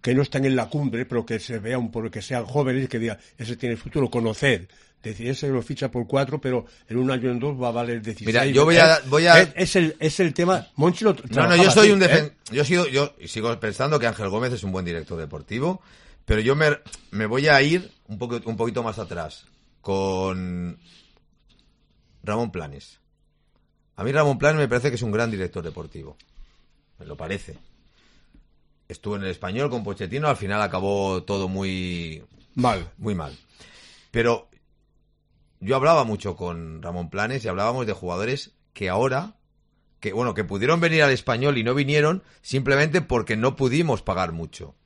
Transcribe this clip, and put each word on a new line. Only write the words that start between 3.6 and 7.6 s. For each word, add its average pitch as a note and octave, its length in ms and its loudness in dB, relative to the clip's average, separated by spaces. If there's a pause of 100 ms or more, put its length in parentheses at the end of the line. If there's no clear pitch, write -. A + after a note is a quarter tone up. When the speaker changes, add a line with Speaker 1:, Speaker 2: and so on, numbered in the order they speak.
Speaker 1:
futuro", B2+ 320 -2
conocer. A2+ 600 -2 (340)
Decir, A2 240 -10
"Ese C#3 220 -4
lo B2+ 120 0
ficha C3+ 300 -6
por A#2+ 160 -4
cuatro, C#3 340 -2
pero B2+ 240 -2 (220)
en A2+ 100 -4
un B2+ 140 0
año B2+ 180 -2
o - 40 -2
en B2 60 -4
dos C3+ 220 -4